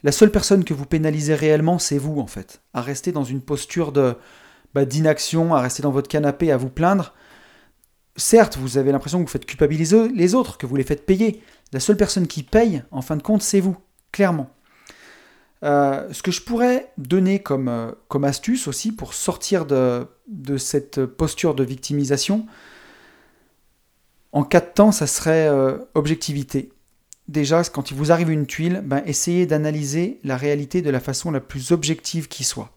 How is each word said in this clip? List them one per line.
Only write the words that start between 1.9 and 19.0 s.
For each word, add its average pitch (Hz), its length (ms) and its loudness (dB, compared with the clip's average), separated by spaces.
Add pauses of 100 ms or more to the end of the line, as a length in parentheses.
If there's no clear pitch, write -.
vous, 147 220 -4
en 104 80 -4
fait. - 340 -14 (120)
À 123 80 -6
rester 139 300 -6
dans 151 120 -4
une 127 180 -6
posture 147 500 -4
de, 131 240 2 (580)
bah, 139 120 2
d'inaction, 156 680 2
à 135 80 4
rester 127 220 -4
dans 143 80 0
votre 139 160 -2
canapé, 151 440 0
à 135 60 4
vous 127 120 -2
plaindre. 175 440 0 (1000)
Certes, - 420 4
vous 131 200 -4
avez 135 140 2
l'impression 139 280 -2
que 175 40 0
vous - 80 -6
faites - 140 -8
culpabiliser 165 640 2
les 185 260 2
autres, 254 220 0
que - 80 -8
vous 127 100 -4
les 135 80 0
faites 143 220 -4
payer. 208 360 2 (300)
La 135 80 -6
seule 196 180 2
personne 190 300 0
qui 147 160 -8
paye, 214 480 2
en 131 100 -6
fin 151 140 -6
de 147 60 -4
compte, 214 200 0
c'est - 180 2
vous, 185 180 0 (340)
clairement. 170 380 0 (1120)
Euh, 143 500 2
ce - 100 -12
que 185 80 0
je - 100 -4
pourrais 247 560 0
donner 185 420 2
comme, 135 280 -2
euh, 117 240 -4 (160)
comme 139 160 -2
astuce 185 440 -2
aussi 214 260 -4
pour 165 200 -12